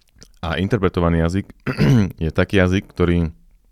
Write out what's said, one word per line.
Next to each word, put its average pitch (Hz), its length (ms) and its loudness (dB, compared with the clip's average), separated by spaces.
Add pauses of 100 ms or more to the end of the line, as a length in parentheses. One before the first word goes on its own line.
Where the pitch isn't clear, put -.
(380)
A 80 240 -4
interpretovaný 87 640 0
jazyk 92 200 -2 (380)
<clears throat> 110 460 0
je - 0 -
taký 92 320 0
jazyk, 92 240 0
ktorý 85 480 0 (380)